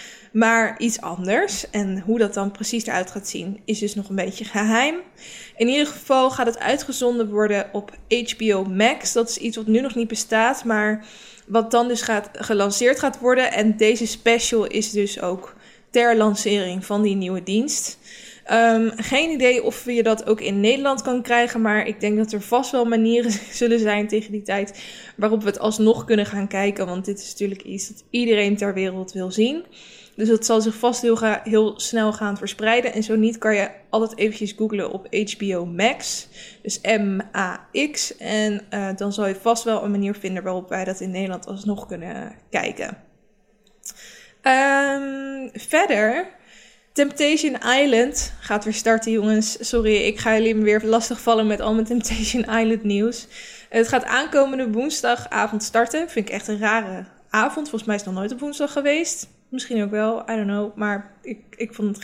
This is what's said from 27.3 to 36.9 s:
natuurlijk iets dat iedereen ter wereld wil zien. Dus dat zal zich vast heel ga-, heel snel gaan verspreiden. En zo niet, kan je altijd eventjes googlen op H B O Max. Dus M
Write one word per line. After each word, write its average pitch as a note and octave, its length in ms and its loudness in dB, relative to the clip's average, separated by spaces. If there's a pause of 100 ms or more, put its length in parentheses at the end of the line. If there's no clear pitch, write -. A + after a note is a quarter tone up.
natuurlijk G3 320 -6
iets - 260 -10
dat - 220 -20
iedereen G#3 460 2
ter G3+ 180 -2
wereld F#3 380 -4
wil F#3 180 -6
zien. B3 340 0 (520)
Dus G#3+ 120 0
dat A3 180 4
zal A3 140 4
zich A3 140 0
vast A#3+ 280 0
heel A3+ 140 4
ga-, A3 280 0
heel G#3+ 360 2
snel G#3+ 320 0
gaan G#3 240 -4
verspreiden. A3 560 0
En A3 100 -2
zo A3 140 0
niet, A3 220 2
kan G#3+ 160 2
je G3 160 0 (200)
altijd A3 280 0
eventjes G#3 380 -2
googlen G#3+ 360 -2
op F#3+ 180 -10
H G#3 260 -2
B F#3+ 180 -4
O F3 100 -2
Max. F3+ 640 -2 (340)
Dus - 200 -8
M G3+ 380 2 (160)